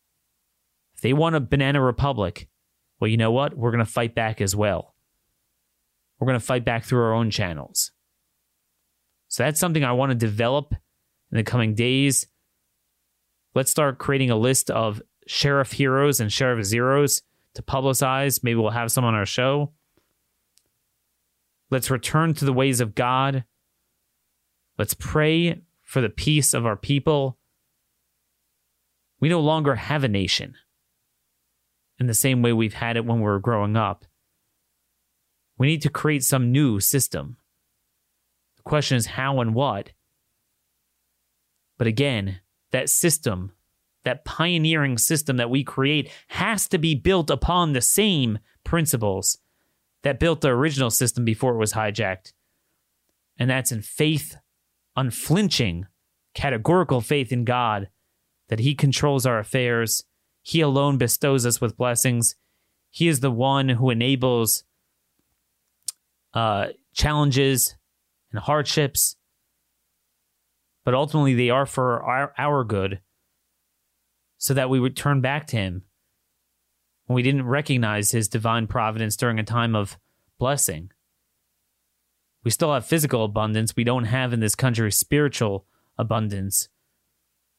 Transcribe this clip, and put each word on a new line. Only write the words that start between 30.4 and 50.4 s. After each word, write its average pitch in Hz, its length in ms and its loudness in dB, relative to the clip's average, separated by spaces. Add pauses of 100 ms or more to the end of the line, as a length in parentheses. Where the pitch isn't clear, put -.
in 127 100 -2
the 117 60 -2
same 127 280 2
way 120 120 4
we've 113 200 0
had 117 240 -4
it 117 80 -2
when 117 120 0
we 110 60 0
were 101 160 2
growing 104 380 0
up. 104 280 -2 (1500)
We 127 100 2
need 156 160 0
to 151 60 0
create 147 340 -2
some 127 280 2
new 131 280 2
system. 107 580 -4 (1200)
The - 60 -20
question 139 340 0
is 113 80 0
how 135 340 -2
and 113 160 0
what. 117 380 -2 (1800)
But 123 100 0
again, 110 540 -2 (300)
that 147 180 -2
system, 98 640 -2 (500)
that - 220 -4
pioneering 160 720 0
system 143 400 0
that 120 120 0
we 135 140 0
create 139 480 -2 (160)
has 202 400 -2
to 190 100 0
be 160 160 2
built 165 360 2
upon 165 440 2
the 127 80 0
same 143 580 2 (240)
principles 110 760 -2 (640)
that 139 160 -2
built 160 220 2